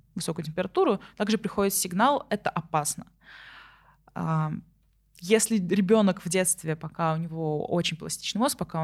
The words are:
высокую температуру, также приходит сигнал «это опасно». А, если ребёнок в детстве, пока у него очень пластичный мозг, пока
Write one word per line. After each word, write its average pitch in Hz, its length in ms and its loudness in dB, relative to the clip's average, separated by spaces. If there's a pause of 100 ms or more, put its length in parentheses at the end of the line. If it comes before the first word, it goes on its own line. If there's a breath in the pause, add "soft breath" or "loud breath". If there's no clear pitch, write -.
(140)
высокую - 300 -6
температуру, 190 560 0 (160 loud breath)
также 208 220 0
приходит 196 360 -2
сигнал 214 560 0
«это - 200 -2
опасно». - 560 -4 (1080 loud breath)
А, 160 380 -2 (680)
если 220 380 2
ребёнок 196 680 4
в - 40 -6
детстве, 165 480 0
пока 160 380 -2
у - 20 -2
него 160 500 -4
очень 170 300 -2
пластичный - 440 -8
мозг, 269 180 0
пока 165 260 -6